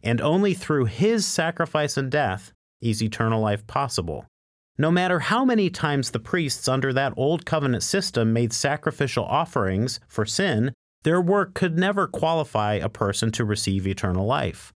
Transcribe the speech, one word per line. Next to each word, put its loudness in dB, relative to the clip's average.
And 0
only 2
through 0
his 2
sacrifice -2
and -2
death -2
is 0
eternal 0
life 0
possible. -4
No 2
matter 2
how 0
many 2
times -2
the -2
priests -2
under 2
that 0
old 0
covenant 0
system 0
made 2
sacrificial -2
offerings 0
for -2
sin, 0
their 2
work 0
could 0
never 2
qualify 0
a -2
person 0
to 0
receive 0
eternal 0
life. -2